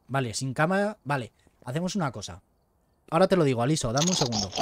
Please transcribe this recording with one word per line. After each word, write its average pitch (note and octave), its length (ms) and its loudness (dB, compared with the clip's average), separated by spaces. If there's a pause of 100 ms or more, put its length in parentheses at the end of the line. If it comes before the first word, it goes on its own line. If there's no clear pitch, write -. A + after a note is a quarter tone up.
vale, B2 280 -4
sin C3 180 -6
cámara, F#3+ 520 0
vale. C3 260 -4 (320)
Hacemos E3 320 -4
una D#3 160 -2
cosa. F#2+ 320 -12 (680)
Ahora F3+ 180 4
te F#3 100 4
lo D#3+ 80 6
digo, C3 180 4
Aliso, C#3 300 0
dame D3 160 2
un F3+ 60 2
segundo. G#2+ 360 -2 (100)